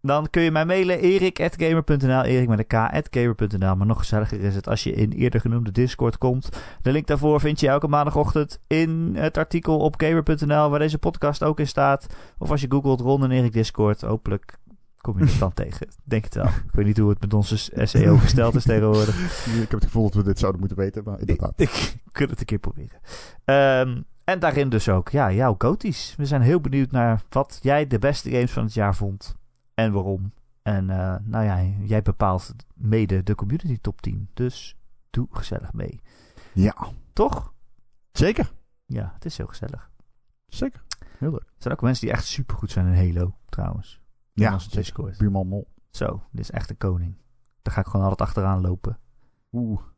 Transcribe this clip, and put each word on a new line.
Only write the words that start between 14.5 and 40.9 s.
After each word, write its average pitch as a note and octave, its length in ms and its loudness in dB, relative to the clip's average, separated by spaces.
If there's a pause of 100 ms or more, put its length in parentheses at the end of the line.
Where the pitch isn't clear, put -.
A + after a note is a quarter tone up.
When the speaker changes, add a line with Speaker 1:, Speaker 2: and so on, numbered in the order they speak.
Speaker 1:
kom G2+ 180 -4
je D#3 60 4
het - 140 4
dan F#2 200 2
<laughs> - 40 -2
tegen. - 240 -8 (160)
Denk A2+ 200 -2
het - 120 -10
wel. G#2 120 -2
Ik - 240 0
weet G#2 140 4
niet G#2+ 120 2
hoe G#2 120 4
het G2+ 120 2
met G#2+ 120 0
onze G#2 240 2
s-, - 120 -6 (140)
S G#2+ 100 0
E - 160 6
O - 80 8
gesteld A#2 380 6
is A#2+ 80 4
tegenwoordig. G#2+ 840 2
Speaker 2:
<laughs> A2+ 100 -2
Ik A#2 40 2
heb G#2+ 120 -2
het G#2 140 2
gevoel A2+ 180 2
dat G2 100 2
we G2+ 100 4
dit G2 160 0
zouden F#2+ 200 0
moeten F#2+ 200 -2
weten, G2+ 240 -4
maar G2+ 160 -8
inderdaad. - 360 -2
Speaker 1:
Ik, - 140 2
ik, - 360 -6
we - 60 -20
kunnen C#3 200 -2
het - 80 -8
een - 60 -6
keer G#2+ 140 -4
proberen. - 400 -8 (460)
Ehm, C3 560 4 (220)
en F#3 160 -2
daarin C#3+ 300 2
dus A2+ 200 2
ook, F#2 200 2
ja, C3 220 2
jouw A2+ 260 2
goties. E3 600 -2
We C#3+ 80 -4
zijn C3+ 160 2
heel D3+ 200 6
benieuwd C3+ 300 0
naar A#2 380 2
wat - 320 -2
jij C#3+ 260 2
de B2 120 0
beste C3+ 320 0
games B2 200 2
van A#2 120 -2
het G#2+ 100 -4
jaar G2+ 220 0
vond G2 420 -6 (360)
en A2 180 0
waarom. G2 420 -2 (280)
En, F#2+ 280 -2
eh, F#2 340 -2
nou A2 220 -2
ja, F#2 180 0 (200)
jij G#2+ 180 2
bepaalt G2 520 0 (200)
mede G#2 500 0
de G#2 120 0
community B2 460 -4
top - 200 -6
tien. G2 320 -6
Dus - 420 -8 (340)
doe A#2 220 -2
gezellig - 420 -6
mee. - 280 -8 (520)
Speaker 2:
Ja. G2 220 2 (380)
Speaker 1:
Toch? - 400 0 (580)
Speaker 2:
Zeker. - 400 0 (340)
Speaker 1:
Ja, G#2+ 280 -8
het - 120 -16
is - 120 -10
heel - 100 -8
gezellig. - 420 -14 (580)
Speaker 2:
Zeker. - 360 -8 (340)